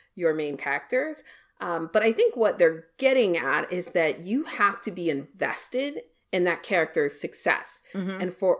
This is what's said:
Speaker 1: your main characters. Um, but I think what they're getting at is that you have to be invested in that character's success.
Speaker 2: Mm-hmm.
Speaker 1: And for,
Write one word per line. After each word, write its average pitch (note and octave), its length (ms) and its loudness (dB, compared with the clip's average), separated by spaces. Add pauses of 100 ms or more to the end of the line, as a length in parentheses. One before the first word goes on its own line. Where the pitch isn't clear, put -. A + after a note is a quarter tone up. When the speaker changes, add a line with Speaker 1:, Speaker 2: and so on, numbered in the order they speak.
(160)
Speaker 1:
your E3 180 0
main D3 240 -4
characters. B3+ 640 -4 (360)
Um, E3 320 -4
but G#3+ 120 4
I A3+ 80 4
think G#4+ 240 2
what G#3 240 2
they're D#3+ 260 4 (120)
getting B3+ 400 4
at C3+ 360 0
is F3+ 140 -4
that D#3+ 360 0
you A#3+ 200 -2
have - 380 0
to G#3 100 -8
be F3 180 -4
invested B3 920 -4 (300)
in F3+ 120 2
that E3+ 200 0
character's D#3 560 0
success. - 640 -4 (120)
Speaker 2:
Mm-hmm. F#3+ 280 -6
Speaker 1:
And F3+ 120 -4
for, F#3 260 2